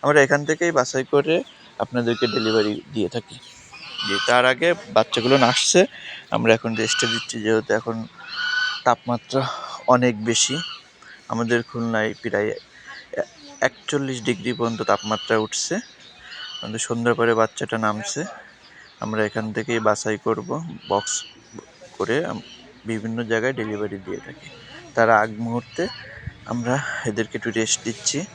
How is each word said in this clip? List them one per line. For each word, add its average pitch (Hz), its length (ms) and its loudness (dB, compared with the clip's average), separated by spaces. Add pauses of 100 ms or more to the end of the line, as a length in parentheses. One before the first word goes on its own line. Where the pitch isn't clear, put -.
আমরা 147 200 6
এখান 143 260 4
থেকেই 165 300 0
বাছাই 131 340 0
করে 143 220 4 (440)
আপনাদেরকে 120 460 0 (100)
ডেলিভারি 110 400 2 (200)
দিয়ে 101 140 0
থাকি। - 280 -8 (680)
জি, - 80 -2 (120)
তার 123 200 6
আগে 131 220 4 (280)
বাচ্চাগুলো 117 380 4 (180)
আসছে, - 280 4 (500)
আমরা 113 240 2
এখন 113 200 0
রেস্টে 113 320 0
দিচ্ছি, 117 360 -4
যেহেতু 110 320 2
এখন 113 220 -2 (880)
তাপমাত্রা 123 580 0 (440)
অনেক 123 280 6 (100)
বেশি। 120 320 0 (720)
আমাদের 117 340 0
খুলনায় 113 480 -2 (120)
প্রায় 104 280 0 (680)
এ-, - 120 -4 (300)
একচল্লিশ 135 580 -2 (100)
ডিগ্রি 107 240 -2
পর্যন্ত 117 300 -2
তাপমাত্রা 107 560 0
উঠছে। - 360 -4 (840)
আমাদের 110 280 -8
সন্ধ্যার 117 320 0
পরে 117 160 2
বাচ্চাটা 113 440 0
নামছে, 107 440 -4 (800)
আমরা 110 280 -4
এখান 110 240 -4
থেকেই 117 360 -2
বাছাই 107 380 0
করব, 110 220 -2 (400)
বক্স - 260 0 (840)
করে 110 280 -2
আম-, - 220 -8 (420)
বিভিন্ন 113 300 -4 (120)
জায়গায় 113 300 2
ডেলিভারি 104 460 -4
দিয়ে 92 200 -8
থাকি। - 220 -18 (460)
তার 113 140 6 (140)
আগ 113 160 -2
মুহূর্তে 117 440 -4 (640)
আমরা 120 280 0 (320)
এদেরকে 107 300 -2
একটু 113 140 -4
রেস্ট 110 340 0
দিচ্ছি। 113 340 -4 (160)